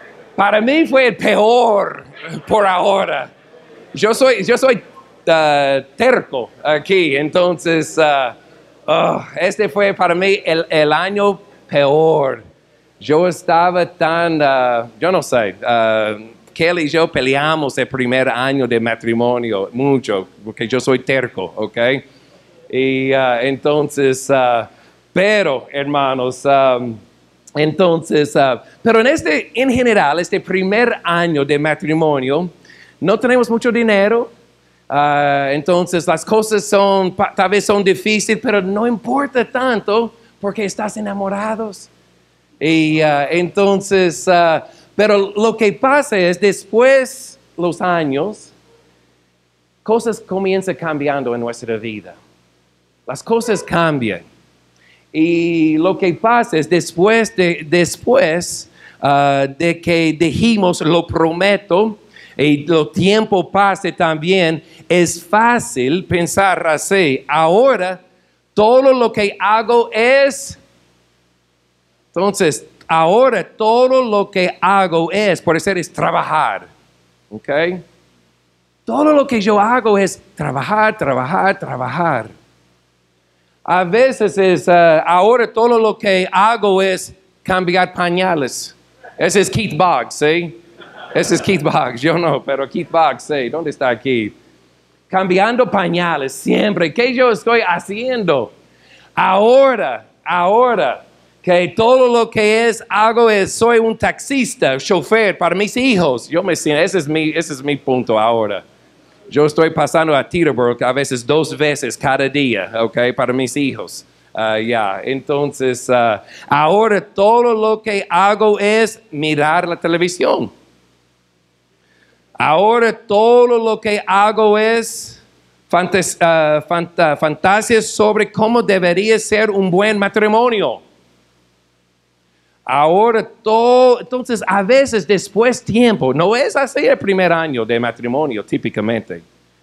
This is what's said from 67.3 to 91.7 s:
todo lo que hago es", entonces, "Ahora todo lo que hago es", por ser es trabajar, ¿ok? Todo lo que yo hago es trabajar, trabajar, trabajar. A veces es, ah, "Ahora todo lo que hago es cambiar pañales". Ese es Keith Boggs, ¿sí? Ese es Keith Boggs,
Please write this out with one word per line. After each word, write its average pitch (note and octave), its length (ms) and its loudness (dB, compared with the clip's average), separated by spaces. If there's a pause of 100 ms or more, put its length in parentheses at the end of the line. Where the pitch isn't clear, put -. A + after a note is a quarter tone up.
todo B3+ 400 4
lo A#3+ 200 0
que G3+ 260 -4
hago A3+ 540 0
es", C4 640 0 (1500)
entonces, F#3 580 -2 (240)
"Ahora F#3 540 2
todo B3+ 580 2
lo G#3 280 -2
que F3+ 320 -2
hago F3 500 2
es", G3 300 0
por E3 180 0
ser F#3+ 160 -2
es E3+ 160 -8
trabajar, D3+ 720 -2 (640)
¿ok? G#2+ 200 -12 (1300)
Todo D4 300 0
lo C#4+ 140 4
que A#3 160 -2
yo G#3 180 2
hago A3 380 2
es F#3+ 200 -2 (160)
trabajar, D#3+ 640 -2
trabajar, D#3+ 600 0
trabajar. C3+ 720 -4 (1300)
A F#3 220 0
veces A3 540 0
es, F#3 320 2
ah, E3+ 300 6
"Ahora G3 520 2
todo A#3 260 2
lo G#3+ 200 0
que F#3+ 340 0
hago G3+ 480 2
es F#3+ 320 -2 (300)
cambiar F3+ 500 0
pañales". F3 840 -2 (440)
Ese F#3 240 2
es - 80 -2
Keith F#3+ 260 -4
Boggs, D3+ 380 0
¿sí? D#3+ 440 -2 (560)
Ese E3 200 0
es D#3+ 80 -2
Keith F3+ 200 0
Boggs, C#3+ 380 -2